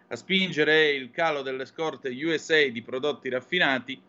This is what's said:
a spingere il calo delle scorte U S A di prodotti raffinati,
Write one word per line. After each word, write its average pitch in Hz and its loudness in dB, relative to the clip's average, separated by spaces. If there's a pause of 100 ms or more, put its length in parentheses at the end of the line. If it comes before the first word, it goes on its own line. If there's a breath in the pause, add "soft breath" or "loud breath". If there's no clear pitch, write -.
a 120 -10
spingere 156 2
il 131 -4
calo 160 -2
delle 131 -6
scorte 139 -6
U 147 -2
S - -4
A 151 4
di 113 -8
prodotti 131 -4
raffinati, 131 -2